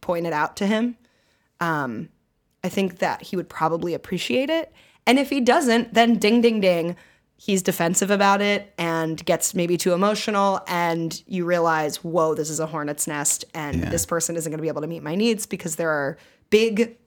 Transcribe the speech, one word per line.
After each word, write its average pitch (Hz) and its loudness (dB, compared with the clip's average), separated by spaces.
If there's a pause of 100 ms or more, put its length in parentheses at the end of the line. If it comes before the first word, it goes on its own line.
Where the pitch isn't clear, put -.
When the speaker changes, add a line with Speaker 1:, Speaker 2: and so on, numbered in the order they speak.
Speaker 1:
point 170 -2
it 160 -2
out 151 -2
to 196 0
him, 226 0 (640)
um, 147 -2 (540)
I 185 -4
think 185 -2
that 160 -2
he - -10
would 175 -4
probably 165 -2
appreciate 240 -2
it. 320 -2 (340)
And 247 6
if 277 0
he 277 0
doesn't, 240 4
then 233 6
ding, 226 4
ding, 226 4
ding, 175 2 (420)
he's 190 0
defensive 185 0
about 202 4
it 202 -2
and 165 -2
gets 170 0
maybe 175 0
too 175 0
emotional, 202 0
and 165 -2
you 180 -4
realize, 165 0
"Whoa, 160 2
this 151 -4
is 156 -6
a 156 -2
hornet's 151 -6
nest, 147 -2
and 151 -6
Speaker 2:
Yeah. 151 -4
Speaker 1:
this 165 -2
person 170 -4
isn't 160 -6
gonna 151 -6
be 160 -4
able 147 -4
to 151 -6
meet 160 -10
my 160 -6
needs 220 0
because 170 -8
there 165 -2
are 147 -2 (320)
big 226 2